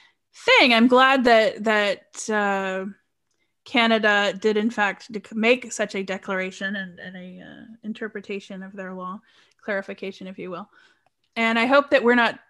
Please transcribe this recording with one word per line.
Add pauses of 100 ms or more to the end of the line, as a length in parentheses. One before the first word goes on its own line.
(340)
thing.
I'm
glad
that,
that,
uh, (800)
Canada
did
in
fact
dec-,
make
such
a
declaration
and,
and
a,
uh, (200)
interpretation
of
their
law, (420)
clarification,
if
you
will. (680)
And
I
hope
that
we're
not,